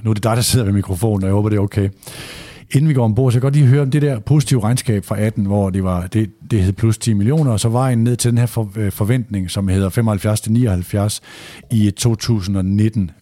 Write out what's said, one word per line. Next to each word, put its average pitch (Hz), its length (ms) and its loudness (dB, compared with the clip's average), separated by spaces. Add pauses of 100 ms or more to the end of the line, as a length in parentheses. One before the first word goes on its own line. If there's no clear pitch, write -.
nu 110 80 -2
er 107 40 2
det 101 80 -6
dig, 113 140 0
der 120 60 0
sidder 120 220 0
ved 98 80 0
mikrofonen, 98 500 0
og 95 40 -2
jeg 98 80 0
håber, 104 140 2
det 104 80 0
er 98 40 2
okay. 101 280 0 (840)
Inden 147 180 2
vi 147 60 2
går 123 100 2
ombord, 113 280 2
så - 20 2
kan - 20 4
jeg 123 60 2
godt 139 120 0
lige 147 120 6
høre 139 160 6
om 135 80 0
det 143 120 2
der 135 160 0
positive 139 420 2
regnskab 104 440 0
fra 104 160 -6
atten, 107 240 0
hvor 101 260 0
det 95 140 -2
var, 90 220 -2
det, 110 240 -2 (200)
det 107 120 2
hed 92 100 2
plus 113 260 0
ti 117 140 -2
millioner, 123 400 2
og 101 80 0
så 117 80 0
vejen 120 360 2
ned 120 120 0
til 117 140 0
den 120 80 2
her 120 80 2
for-, 107 300 -4
øh, 104 160 -2
forventning, 101 580 -2
som 98 180 -2
hedder 95 200 2
femoghalvfjerds 107 520 0
til 110 120 -2
nioghalvfjerds 104 680 0 (480)
i 107 160 2
et 98 80 0
to 117 200 0
tusind 101 420 -2
og 95 80 0
nitten 101 460 0 (120)